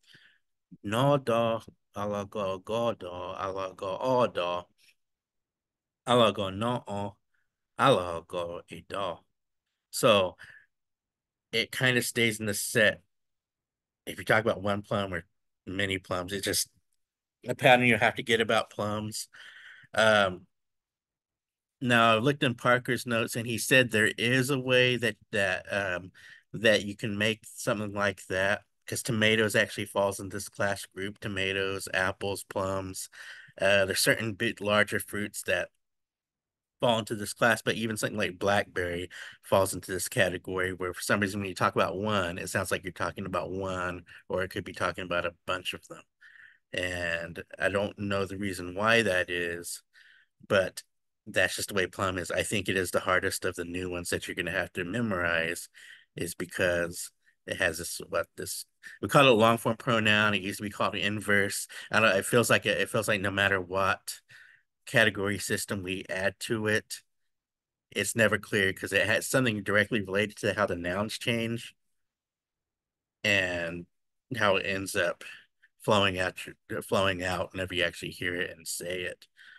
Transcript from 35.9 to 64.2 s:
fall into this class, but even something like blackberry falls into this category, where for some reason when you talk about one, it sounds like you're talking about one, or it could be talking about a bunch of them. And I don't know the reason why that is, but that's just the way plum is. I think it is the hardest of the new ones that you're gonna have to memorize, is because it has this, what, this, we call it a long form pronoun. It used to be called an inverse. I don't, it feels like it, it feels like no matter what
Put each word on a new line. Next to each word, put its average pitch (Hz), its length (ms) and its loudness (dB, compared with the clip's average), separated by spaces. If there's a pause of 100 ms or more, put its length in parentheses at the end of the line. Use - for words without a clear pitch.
fall 117 200 2
into 110 160 -6
this 104 180 -8
class, 117 280 2
but 107 140 -2
even 110 220 -4
something - 200 -4
like 92 220 -4
blackberry 90 720 0 (320)
falls 95 320 2
into 92 180 -8
this 92 160 -4
category, 92 640 0
where 90 200 -6
for - 80 -12
some 107 180 0
reason 101 220 -2
when 95 80 -6
you 90 60 -10
talk 104 200 0
about 90 220 0
one, 95 400 -2
it 90 120 -10
sounds 98 220 -2
like 90 120 -4
you're 92 100 -8
talking 95 320 -6
about 90 260 -4
one, 90 540 -6 (240)
or 92 140 -2
it 92 80 -6
could 98 120 -6
be - 100 -12
talking 92 300 -4
about 87 220 -2
a 85 100 -6 (100)
bunch 92 280 -4
of 87 140 -14
them. 80 160 -18 (680)
And 85 720 -6 (160)
I - 100 0
don't 98 300 -2
know 98 260 -2
the 95 120 -8
reason 90 360 -6
why 110 280 4
that 92 280 2
is, 87 520 -4 (640)
but 95 360 2 (420)
that's 98 300 0
just - 140 -6
the 104 60 -4
way 90 120 2
plum 95 300 -2
is. 85 140 -2
I 90 120 2
think 101 240 -2
it 92 80 0
is 90 160 0
the 92 80 0
hardest 92 460 0
of 90 100 -2
the 87 80 -8
new 90 260 -8
ones 87 200 -8
that 87 180 -4
you're 90 80 -10
gonna 87 160 -6
have 90 220 -4
to 92 100 -4
memorize, 87 840 -2 (480)
is 87 180 -8
because 87 760 -2 (360)
it 92 100 -6
has 87 200 0
this, - 320 -8
what, 87 260 -2
this, - 300 -10 (360)
we 127 60 -4
call 143 180 6
it 131 60 8
a - 20 8
long 113 240 6
form 117 200 -2
pronoun. 107 560 2
It 95 80 -2
used 95 160 -6
to 104 60 -8
be 101 60 -4
called 104 260 -2
an 87 60 -4
inverse. 101 640 0 (240)
I 107 100 4
don't, 107 140 6
it 98 100 2
feels 120 240 4
like 107 160 4
it, 92 160 2
it 98 80 -2
feels 110 180 0
like 104 140 0
no 98 100 0
matter 98 300 2
what 95 580 -2 (680)